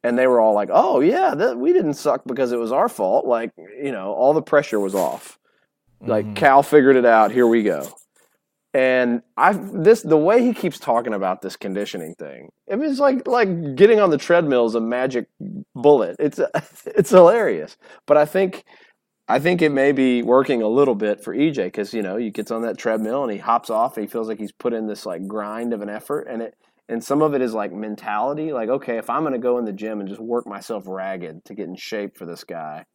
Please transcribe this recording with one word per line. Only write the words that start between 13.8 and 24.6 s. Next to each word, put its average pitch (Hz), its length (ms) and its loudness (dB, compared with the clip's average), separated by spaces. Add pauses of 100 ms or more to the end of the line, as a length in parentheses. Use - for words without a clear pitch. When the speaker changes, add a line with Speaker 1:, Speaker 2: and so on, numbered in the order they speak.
Speaker 1:
on 196 120 4
the 147 60 2
treadmill 143 500 2
is 113 100 -2
a 117 40 0
magic 120 460 -4 (480)
bullet. 143 460 4
It's, 143 180 -2 (260)
<laughs> - 220 -20
it's - 240 0
hilarious. 175 680 6 (300)
But 147 100 6
I 151 100 6
think, 185 380 -2 (640)
I 135 140 0
think 175 200 0
it 156 120 4
may 135 180 2
be 127 320 2
working 127 400 2
a 107 60 -2
little 131 260 2
bit 104 280 -4
for 104 120 -10
E 147 160 0
J 101 180 -4
'cause, 101 240 -8
you 113 80 -4
know, 98 160 -6
he 113 140 -6
gets 107 220 -10
on 113 100 -6
that 113 160 -6
treadmill 113 460 -4
and 113 80 -4
he 101 60 -8
hops - 320 -2
off 113 260 -2
and 107 100 -6
he - 40 -16
feels 113 180 -6
like 107 100 -8
he's 104 140 -12
put 120 200 -6